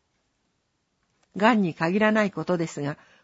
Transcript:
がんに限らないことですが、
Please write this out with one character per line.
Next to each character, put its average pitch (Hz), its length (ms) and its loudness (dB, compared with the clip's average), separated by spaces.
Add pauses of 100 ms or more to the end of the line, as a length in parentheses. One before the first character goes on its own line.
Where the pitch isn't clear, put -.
(1400)
が 214 160 4
ん 214 80 4
に 170 140 0
限 170 240 0
ら 214 120 2
な 214 120 2
い 196 80 -2
こ 160 140 -6
と 180 120 0
で 165 80 -4
す 156 160 -10
が、 143 160 -6 (260)